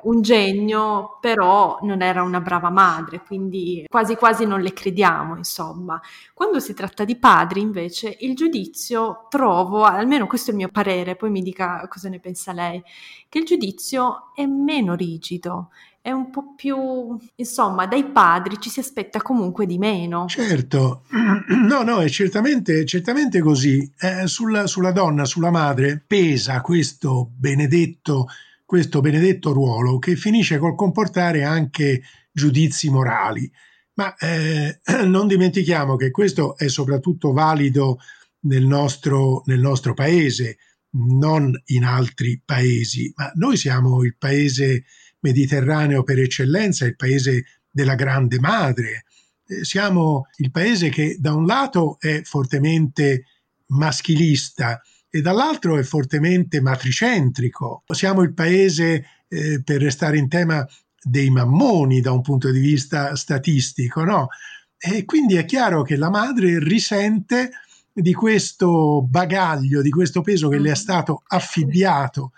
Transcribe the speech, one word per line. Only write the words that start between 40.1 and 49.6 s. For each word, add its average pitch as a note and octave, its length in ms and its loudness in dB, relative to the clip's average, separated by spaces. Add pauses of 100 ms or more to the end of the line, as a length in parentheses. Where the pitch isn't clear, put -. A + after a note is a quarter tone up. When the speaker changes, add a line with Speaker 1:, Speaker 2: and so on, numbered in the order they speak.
Speaker 2:
non C3+ 680 2
in B2 180 2
altri B2 600 -2
paesi, B2 720 -2
ma - 180 -8
noi A3+ 220 0
siamo B2+ 480 2
il A#2+ 140 -2
paese C3+ 640 0 (360)
mediterraneo C#3 840 2
per C3 160 0
eccellenza, C#3 640 0
il A#2+ 120 -2
paese C3 480 0 (260)
della C#3 240 0
grande C3 440 0
madre. B2 680 -2 (420)
Eh, F#3+ 180 -10